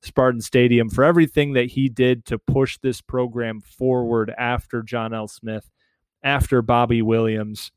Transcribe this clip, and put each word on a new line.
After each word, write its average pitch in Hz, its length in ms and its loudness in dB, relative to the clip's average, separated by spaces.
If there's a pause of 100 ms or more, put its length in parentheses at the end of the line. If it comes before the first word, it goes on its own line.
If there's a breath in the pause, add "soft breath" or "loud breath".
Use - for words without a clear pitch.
Spartan 127 360 0
Stadium 120 500 2
for 123 140 0
everything 151 500 2
that 123 120 2
he 135 240 -2
did 123 380 0
to 117 100 -4
push 135 400 -2
this 127 240 -4
program 120 580 -6
forward 117 760 -2
after 120 460 -4
John 113 300 -6
L. 110 140 -8
Smith, 110 420 -10 (540)
after 135 380 2
Bobby 120 400 2
Williams. 110 760 -2